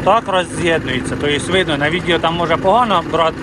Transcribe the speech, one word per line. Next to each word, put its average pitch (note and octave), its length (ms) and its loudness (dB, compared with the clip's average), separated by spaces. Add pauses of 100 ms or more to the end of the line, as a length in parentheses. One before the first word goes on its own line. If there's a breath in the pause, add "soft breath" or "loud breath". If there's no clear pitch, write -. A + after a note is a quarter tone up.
Так G#3 240 2
роз'єднується. D#3+ 920 -2
Тобто D3 320 -2
видно, E3+ 240 0
на D3 140 0
відео E3+ 280 0
там E3 160 0
може E3+ 220 0
погано G3 460 2 (100)
брат E3 300 0